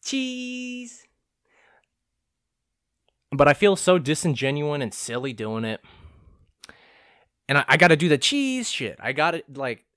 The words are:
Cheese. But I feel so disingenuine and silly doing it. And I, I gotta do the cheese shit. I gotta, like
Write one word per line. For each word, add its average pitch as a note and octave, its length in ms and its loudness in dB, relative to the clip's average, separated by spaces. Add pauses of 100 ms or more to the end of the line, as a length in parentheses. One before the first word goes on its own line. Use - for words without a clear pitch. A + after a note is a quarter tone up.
Cheese. B3+ 1040 -8 (2250)
But C#3+ 160 4
I D3 60 6
feel G3 220 4
so F3+ 240 4
disingenuine D3 800 -2
and A#2 120 -6
silly B2+ 400 -8
doing A2 320 -6
it. A2 160 -8 (1700)
And C#3 120 2
I, C3+ 80 0
I D3 100 6
gotta E3+ 180 8
do D#3+ 140 0
the D3+ 80 6
cheese C4 520 -2
shit. G#2 300 -6
I A#2+ 120 -6
gotta, D#3 320 -2 (100)
like C3 320 -8 (120)